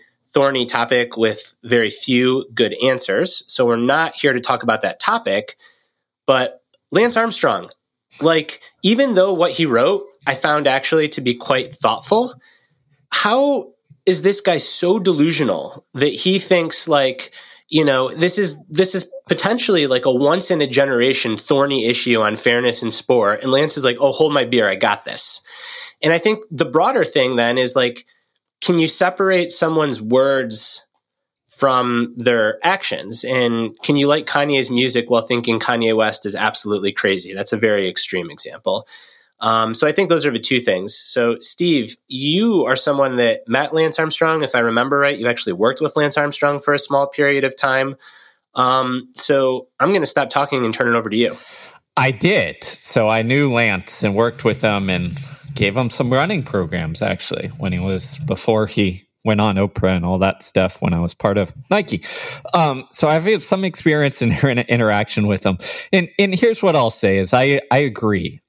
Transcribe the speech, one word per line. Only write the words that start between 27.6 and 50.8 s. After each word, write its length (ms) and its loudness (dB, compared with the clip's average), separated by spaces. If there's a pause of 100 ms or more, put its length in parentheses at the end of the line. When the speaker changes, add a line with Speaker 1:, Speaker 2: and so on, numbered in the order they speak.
Speaker 1:
like, 300 -2 (560)
can 180 0
you 80 2
separate 640 0
someone's 500 -2
words 840 -2 (640)
from 640 0
their 500 0
actions? 600 -2
And 560 -2
can 160 2
you 100 2
like 200 0
Kanye's 420 0
music 400 0
while 180 2
thinking 320 0
Kanye 360 0
West 300 0
is 100 -6
absolutely 580 -2
crazy? 400 -2
That's 180 -6
a 60 0
very 320 2
extreme 420 -6
example. 560 -6 (520)
Um, 340 0
so 140 0
I 40 0
think 180 0
those 160 2
are 60 0
the 80 -2
two 200 -2
things. 360 -2
So 440 -2
Steve, 560 -2 (120)
you 580 0
are 100 2
someone 420 0
that 300 0
met 260 0
Lance 260 0
Armstrong. 440 0
If 120 -2
I 40 2
remember 380 2
right, 200 0
you 100 -2
actually 260 -2
worked 280 0
with 140 -2
Lance 220 0
Armstrong 420 0
for 140 0
a 60 2
small 280 0
period 360 0
of 120 -2
time. 400 0 (600)
Um, 580 0
so 540 0 (120)
I'm 140 2
gonna 140 0
stop 220 -2
talking 360 -2
and 80 -2
turn 140 -2